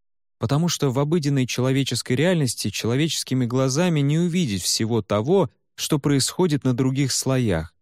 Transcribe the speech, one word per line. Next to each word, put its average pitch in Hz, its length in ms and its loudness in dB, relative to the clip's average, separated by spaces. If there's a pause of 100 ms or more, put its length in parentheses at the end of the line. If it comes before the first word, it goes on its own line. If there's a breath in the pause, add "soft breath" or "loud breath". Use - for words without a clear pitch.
(400)
Потому 143 280 0
что 143 240 0
в 127 80 -2
обыденной 143 480 0
человеческой 127 640 -2
реальности 147 560 0
человеческими 131 760 -2
глазами 135 560 0
не 147 180 2
увидеть 156 420 0
всего 113 400 0
того, 127 480 2 (260)
что - 240 0
происходит 147 640 0
на 127 100 2
других 131 380 -2
слоях, 110 720 -2